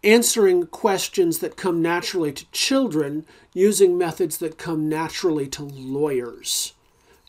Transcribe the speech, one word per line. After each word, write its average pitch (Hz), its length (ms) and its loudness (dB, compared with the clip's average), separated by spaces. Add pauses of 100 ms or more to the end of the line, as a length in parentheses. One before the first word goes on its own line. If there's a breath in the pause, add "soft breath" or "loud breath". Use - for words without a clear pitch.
answering 202 640 4
questions 175 720 0
that - 160 -8
come 170 260 -2
naturally 170 480 -2
to - 220 -14
children 156 760 -2 (260 soft breath)
using 190 460 4
methods 170 400 -2
that 165 180 -8
come 156 320 -4
naturally 156 600 -2
to 147 160 -10
lawyers. 135 1080 -4 (540 soft breath)